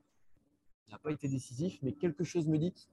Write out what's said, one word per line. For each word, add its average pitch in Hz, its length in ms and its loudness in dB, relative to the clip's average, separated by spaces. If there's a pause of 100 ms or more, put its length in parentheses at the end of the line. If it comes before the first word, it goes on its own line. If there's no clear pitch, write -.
(880)
Il 110 60 -20
n'a 107 60 -14
pas 151 120 -4
été 147 160 -2
décisif, 135 540 -2
mais 131 100 0
quelque 175 320 0
chose 156 240 0
me 156 100 6
dit 175 160 2 (200)